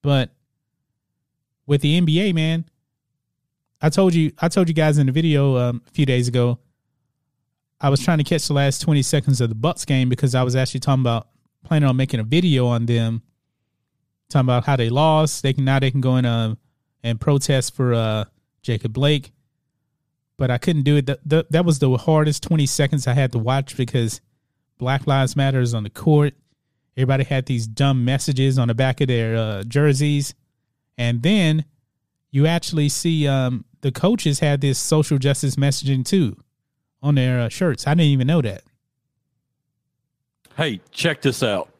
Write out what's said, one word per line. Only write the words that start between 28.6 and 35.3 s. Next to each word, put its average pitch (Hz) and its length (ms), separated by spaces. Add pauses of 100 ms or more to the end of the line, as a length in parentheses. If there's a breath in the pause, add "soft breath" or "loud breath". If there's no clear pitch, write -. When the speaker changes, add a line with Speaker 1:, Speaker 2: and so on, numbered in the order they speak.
Speaker 1:
the 117 60
back 131 260
of 143 60
their, 113 280
uh, 107 280
jerseys. 143 680 (640)
And 120 240
then 160 420 (680)
you 139 160
actually 160 420
see, 156 380
um, 131 380 (160)
the 135 100
coaches 180 480
had 143 220
this 139 180
social 156 400
justice 139 380